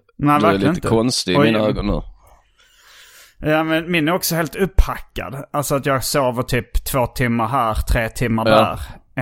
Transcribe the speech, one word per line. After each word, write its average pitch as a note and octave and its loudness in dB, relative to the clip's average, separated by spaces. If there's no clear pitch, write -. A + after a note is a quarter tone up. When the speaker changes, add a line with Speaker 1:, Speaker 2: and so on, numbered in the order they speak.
Speaker 1:
du C#3+ 0
är D3 4
Speaker 2:
verkligen D#3+ 2
Speaker 1:
lite C3+ 2
Speaker 2:
inte. E3 -2
Speaker 1:
konstig A2+ 0
i F2+ 2
Speaker 2:
Oj. C#3+ 4
Speaker 1:
mina A2+ 2
ögon G#2 -2
nu. E2+ 0
Speaker 2:
Ja, D#3 0
men D#3+ -2
min D#3+ 0
är E3+ 2
också F3+ -2
helt E3 -4
upphackad. - -2
Alltså C#3+ -2
att C3+ -2
jag C3+ 0
sover B2+ 0
typ - -2
två B2 0
timmar A#2 -2
här, A#2 0
tre A2+ 0
timmar A2+ 0
Speaker 1:
Ja. A2 6
Speaker 2:
där, G2+ 2